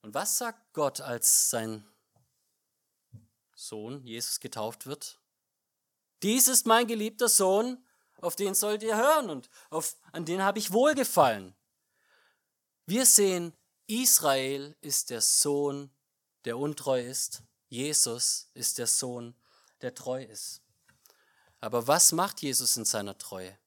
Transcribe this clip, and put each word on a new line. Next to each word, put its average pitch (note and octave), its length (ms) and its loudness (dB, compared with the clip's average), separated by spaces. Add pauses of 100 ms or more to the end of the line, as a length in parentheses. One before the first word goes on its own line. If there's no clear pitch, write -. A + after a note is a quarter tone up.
Und G#2+ 120 -16
was D#3+ 240 -2
sagt - 360 -8
Gott, C#3+ 260 -2
als B2+ 500 2
sein A2 380 -4 (1700)
Sohn A2+ 480 -12
Jesus A#2 380 -8
getauft A2+ 440 -8
wird? - 320 -12 (1040)
„Dies A#3+ 280 4
ist C4 160 2
mein A3+ 220 6
geliebter A3 420 -2
Sohn, G#3 520 2 (380)
auf F3 160 -4
den G3 180 -2
sollt G#3 300 -2
ihr A3 140 0
hören C4+ 320 4
und C3+ 200 -10 (200)
auf, D#3 260 -4 (160)
an E3+ 140 -8
den F3+ 180 -2
habe G3+ 160 2
ich G3 140 -4
Wohlgefallen.“ F3+ 800 2 (1300)
Wir A#3+ 200 0
sehen, F#3 480 4 (320)
Israel C#3+ 960 0
ist - 280 -4
der A#2 120 -4
Sohn, C#3+ 680 0 (540)
der A#2 140 -6
untreu C#3 440 -2
ist. - 420 -8 (260)
Jesus B2 840 -2
ist - 240 -4
der A#2 100 -4
Sohn, A#2+ 480 -4 (460)
der B2 120 -8
treu B2+ 300 -6
ist. - 380 -14 (1000)
Aber A2+ 260 -2
was D#3 280 6
macht F#3 280 0
Jesus B2+ 360 0
in A2+ 80 -4
seiner G2+ 320 -4
Treue? F#2+ 500 -12